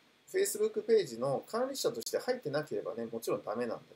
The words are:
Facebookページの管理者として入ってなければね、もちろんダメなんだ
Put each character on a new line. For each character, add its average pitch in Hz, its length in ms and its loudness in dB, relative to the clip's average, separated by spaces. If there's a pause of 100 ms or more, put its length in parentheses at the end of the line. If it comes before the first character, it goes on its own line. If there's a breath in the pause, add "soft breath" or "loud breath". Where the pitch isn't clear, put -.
(320)
Facebook 208 520 0
ペ 226 180 8
ー 175 40 0
ジ 113 140 -8
の 127 280 0
管 247 220 -2
理 277 60 -6
者 160 160 2
と 117 100 -6
し - 100 -6
て - 80 2
入 254 160 0
っ - 20 -8
て 151 140 -6
な 147 120 0
け 123 120 -6
れ 101 80 -2
ば 90 100 -4
ね、 113 120 -4
も 113 140 -6
ち 175 120 -2
ろ 127 60 2
ん - 60 -8
ダ 107 120 -4
メ 120 100 0
な 110 100 -4
ん - 20 -12
だ - 60 -16 (120)